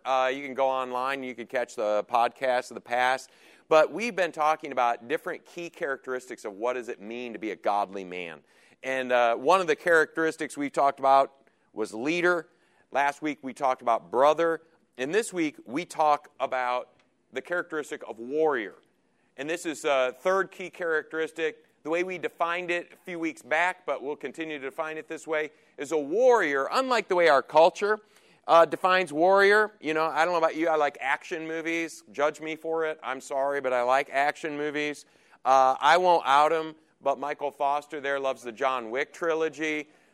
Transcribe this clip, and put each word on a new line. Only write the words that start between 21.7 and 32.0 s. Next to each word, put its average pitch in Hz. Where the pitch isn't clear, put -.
The 151
way 175
we 185
defined 170
it 175
a -
few 175
weeks 160
back, 165
but 123
we'll 143
continue 151
to 131
define 156
it 151
this 156
way, 156
is 139
a 160
warrior, 156
unlike 240
the 185
way 170
our 139
culture, 190
uh, 165
defines 180
warrior. 196
You 151
know, 156
I 156
don't 180
know 165
about 160
you, 160
I 160
like 147
action 156
movies. 165